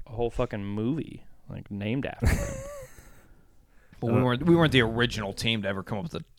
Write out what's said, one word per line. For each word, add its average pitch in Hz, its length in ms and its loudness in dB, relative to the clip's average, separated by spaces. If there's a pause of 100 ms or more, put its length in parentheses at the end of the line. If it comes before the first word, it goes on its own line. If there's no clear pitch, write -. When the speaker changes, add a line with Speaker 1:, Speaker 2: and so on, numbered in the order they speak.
Speaker 1:
a - 40 -18
whole 117 200 -2
fucking 117 340 -4
movie, 110 580 -4 (260)
like, - 220 -12
named 104 340 -4
after - 220 -4
them. - 100 4
Speaker 2:
<laughs> 554 180 -6 (1400)
But 120 120 -2
we 123 80 6
Speaker 3:
Uh, 127 60 4
Speaker 2:
weren't, 123 200 2
we 170 120 8
weren't 160 160 6
the 131 80 8
original 113 500 0
team 113 300 0
to 98 80 -4
ever 98 120 -4
come 107 160 -6
up 95 60 -4
with 82 120 -8
a - 100 -8 (140)